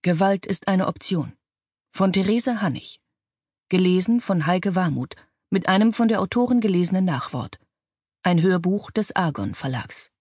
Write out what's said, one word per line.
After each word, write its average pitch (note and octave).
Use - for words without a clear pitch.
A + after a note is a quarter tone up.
Gewalt F#3+
ist -
eine F#3+
Option. E3
Von F#3+
Therese G#3+
Hannig. C3+
Gelesen F#3
von F3
Heike F3+
Warmuth. D3
Mit F#3+
einem G#3
von A3+
der G#3+
Autorin A#3+
gelesenen F#3
Nachwort. B2+
Ein F3
Hörbuch F3+
des -
Argon D3+
Verlags. -